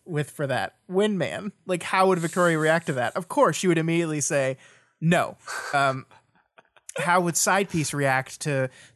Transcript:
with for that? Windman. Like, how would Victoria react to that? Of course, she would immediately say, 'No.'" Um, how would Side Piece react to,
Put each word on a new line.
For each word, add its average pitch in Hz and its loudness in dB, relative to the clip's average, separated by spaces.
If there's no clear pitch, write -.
with 151 -4
for 147 -6
that? 120 -2
Windman. 185 -2
Like, 180 -4
how 190 2
would 190 4
Victoria 170 2
react 156 2
to 160 -2
that? 123 -2
Of 180 -8
course, - 2
she - -2
would 170 4
immediately 165 -2
say, 135 -2
'No.'" 160 2
Um, 135 0
how 175 2
would 170 0
Side 196 2
Piece 156 -2
react 135 0
to, 135 -2